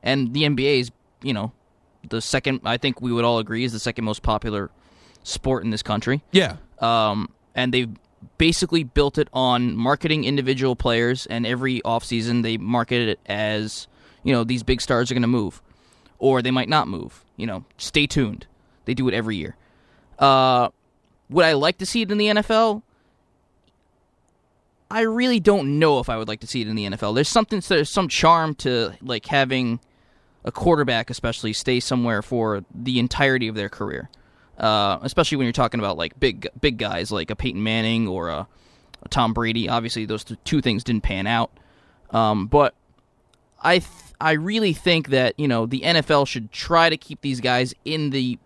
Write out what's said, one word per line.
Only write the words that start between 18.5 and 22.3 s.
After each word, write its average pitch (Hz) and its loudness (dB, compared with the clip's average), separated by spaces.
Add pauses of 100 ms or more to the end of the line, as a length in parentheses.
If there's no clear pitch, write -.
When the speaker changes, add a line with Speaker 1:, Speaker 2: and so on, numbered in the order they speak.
Speaker 1:
They 117 -4
do 127 0
it 98 0
every 110 -2
year. 78 -8 (640)
Uh, 131 6 (600)
would 170 4
I 160 4
like 151 2
to 190 -8
see 233 -2
it 190 -4
in 208 0
the 208 2
N 208 2